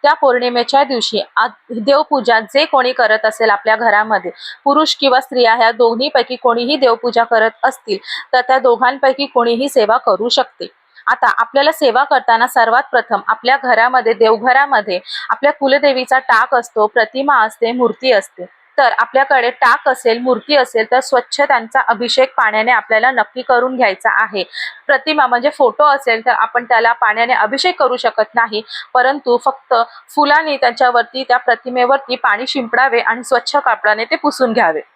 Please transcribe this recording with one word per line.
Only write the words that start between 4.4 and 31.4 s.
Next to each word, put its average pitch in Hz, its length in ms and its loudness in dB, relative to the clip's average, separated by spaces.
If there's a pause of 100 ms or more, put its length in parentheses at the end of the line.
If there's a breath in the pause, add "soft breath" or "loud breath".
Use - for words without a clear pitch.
पुरुष 294 320 0
किंवा 262 260 0
स्त्रिया 240 340 0
ह्या 233 160 2
दोन्हीपैकी 233 640 0
कोणीही 240 420 -2
देवपूजा 233 460 0
करत 226 280 2 (120)
असतील, 247 340 -4 (360 loud breath)
तर 247 80 2
त्या 262 180 0
दोघांपैकी 262 680 0
कोणीही 233 440 -2
सेवा 220 280 2
करू 247 320 -2
शकते. - 380 -4 (400 soft breath)
आता 247 200 0 (100)
आपल्याला 277 340 0
सेवा 262 320 0
करताना 247 440 0
सर्वात 233 440 2
प्रथम 214 360 -2
आपल्या 240 360 0
घरामध्ये, 240 500 2
देवघरामध्ये 226 880 0 (300 loud breath)
आपल्या 277 240 0
कुलदेवीचा 262 680 0
टाक 247 360 0
असतो, 226 320 0
प्रतिमा 254 520 0
असते, 220 320 -2
मूर्ती 247 400 -2
असते. 190 340 -2 (320)
तर 262 200 2
आपल्याकडे 262 520 0
टाक 277 400 0
असेल, 240 300 0
मूर्ती 247 360 -2
असेल, 240 360 0
तर 247 80 2
स्वच्छ 262 420 -2
त्यांचा 254 380 0
अभिषेक 240 580 0
पाण्याने 220 340 0
आपल्याला 226 400 2
नक्की 247 300 -4
करून 254 340 0
घ्यायचा 220 480 0
आहे. 196 200 -6 (440 loud breath)
प्रतिमा 285 400 0
म्हणजे 247 220 0
फोटो 269 340 0
असेल 269 420 0
तर 247 60 0
आपण 240 320 -2
त्याला 233 280 2
पाण्याने 233 420 0
अभिषेक 269 460 -2
करू 247 180 0
शकत 220 380 -4
नाही, 220 260 -2 (320 loud breath)
परंतु 254 520 0
फक्त - 280 -2 (420 loud breath)
फुलाने 294 420 0
त्यांच्यावरती, 240 680 -2
त्या 247 140 0
प्रतिमेवरती 247 800 -2